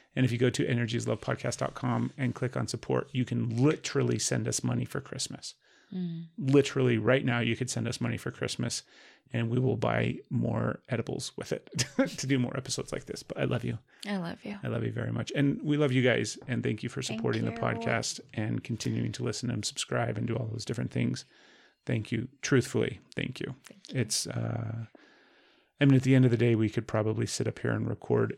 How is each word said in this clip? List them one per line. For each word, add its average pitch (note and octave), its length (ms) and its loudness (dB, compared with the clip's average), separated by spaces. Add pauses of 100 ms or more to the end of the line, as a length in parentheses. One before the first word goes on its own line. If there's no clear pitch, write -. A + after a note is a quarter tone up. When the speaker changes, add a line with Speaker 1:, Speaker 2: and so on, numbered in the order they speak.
(160)
Speaker 1:
And C3 80 4
if A#2 80 4
you A#2+ 60 0
go B2 140 4
to C#3+ 140 0
energieslovepodcast A#2+ 920 -2
dot C3 160 -2
com A#2+ 440 0
and B2+ 180 -2
click B2+ 200 -4
on B2 120 -2
support, - 440 -2
you B2 140 0
can A#2+ 380 0
literally B2 560 2
send A#2+ 280 0
us - 160 -2
money A#2+ 220 0
for - 160 -6
Christmas. - 540 -10 (400)
Speaker 2:
Mm. E3+ 300 -6 (120)
Speaker 1:
Literally C3 600 4
right B2+ 260 4
now, A#2+ 140 2
you A#2 160 0
could B2+ 160 -4
send A2+ 160 -2
us B2 140 -4
money A#2 160 -2
for - 120 -8
Christmas - 540 -4 (480)
and A#2 200 0
we B2 80 2
will A#2+ 180 2
buy A#2 380 2 (160)
more A#2 480 0 (100)
edibles - 480 -4
with - 140 -10
it - 180 -4 (280)
<laughs> - 200 2
to - 80 -6
do C3+ 140 2
more B2 180 -2
episodes - 340 -6
like - 140 -6
this. - 160 -10
But - 180 -10
I C#3 40 0
love B2 200 0
you. A#2 140 -4 (300)
Speaker 2:
I G3+ 100 -2
love E3+ 260 -8
you. G#3 200 -10
Speaker 1:
I B2 60 -6
love A#2 140 -2
you A2+ 80 -2
very A2+ 200 -4
much. A2+ 240 -4
And C#3 260 2
we D3 160 0
love D3 140 2
you B2+ 100 4
guys. A#2 340 2 (120)
And A#2+ 160 -2
thank A#2 180 -2
you A#2+ 80 -6
for C3+ 140 -6
Speaker 2:
Thank - 160 -4
Speaker 1:
supporting A2+ 260 0
the A2+ 60 -2
Speaker 2:
you. - 60 -8
Speaker 1:
podcast A#2 600 -2 (140)
and A2+ 300 -2
continuing A#2 500 -2
to B2 100 -8
listen B2 280 -4
and G#2+ 120 -2
subscribe A#2 540 -2
and A#2 100 -2
do A2+ 80 -2
all A#2 160 -4
those A2 140 -8
different B2 240 -2
things. B2 360 -2 (600)
Thank A2+ 260 -2
you. A#2 160 -2 (140)
Truthfully, A#2+ 580 2 (160)
thank - 240 -4
you. - 140 -6 (140)
Speaker 2:
Thank - 260 -16
you. C3+ 80 -2
Speaker 1:
It's, - 240 -2
uh, A2+ 600 -4 (960)
I C#3+ 60 6
mean, C3+ 100 10
at B2+ 80 8
the C3 120 6
end B2+ 100 10
of A#2 60 6
the A#2 60 6
day, A#2 180 6
we A2 140 4
could A2+ 180 -2
probably A2 400 0
sit - 200 -2
up A2+ 120 -4
here A#2 120 0
and A2 160 0
record A2+ 500 2